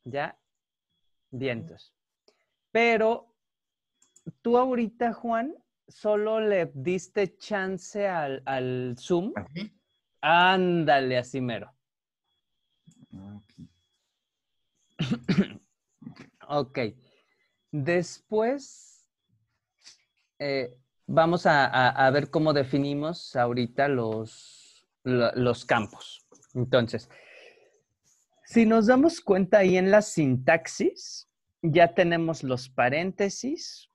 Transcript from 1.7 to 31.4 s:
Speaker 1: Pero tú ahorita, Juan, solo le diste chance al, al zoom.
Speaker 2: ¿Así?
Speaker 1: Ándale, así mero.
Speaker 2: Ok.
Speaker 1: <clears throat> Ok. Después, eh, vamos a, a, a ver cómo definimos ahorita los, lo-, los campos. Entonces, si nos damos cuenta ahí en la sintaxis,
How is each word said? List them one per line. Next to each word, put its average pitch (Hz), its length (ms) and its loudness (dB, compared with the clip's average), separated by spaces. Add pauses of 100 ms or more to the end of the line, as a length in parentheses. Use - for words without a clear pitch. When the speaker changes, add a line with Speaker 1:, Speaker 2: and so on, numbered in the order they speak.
Speaker 1:
Pero 226 640 0 (1080)
tú 233 160 0
ahorita, 240 560 -2
Juan, 233 420 -6 (320)
solo 214 540 -2
le 196 320 0
diste 180 640 -4
chance 190 720 -6
al, 143 380 -6
al 127 540 -4
zoom. 180 360 -2
Speaker 2:
¿Así? 160 380 -12 (480)
Speaker 1:
Ándale, 165 960 2
así 123 240 -6
mero. 117 320 -8 (1400)
Speaker 2:
Ok. - 540 -20 (1300)
Speaker 1:
<clears throat> 165 600 -2 (920)
Ok. 143 260 -4 (920)
Después, 180 1400 -6 (1300)
eh, 139 400 -6 (300)
vamos 165 380 2
a, 147 200 4
a, 127 240 2 (180)
a 131 40 6
ver 147 180 0
cómo 156 220 0
definimos 143 840 -2
ahorita 123 500 -2
los, 113 1000 -6 (180)
lo-, 123 320 2
los 123 280 0
campos. - 640 -4 (260)
Entonces, 123 560 -2 (1300)
si 233 220 4
nos 220 220 4
damos 269 340 4
cuenta 196 380 4
ahí 185 180 4
en 185 140 4
la 208 100 8
sintaxis, 160 1300 -2 (320)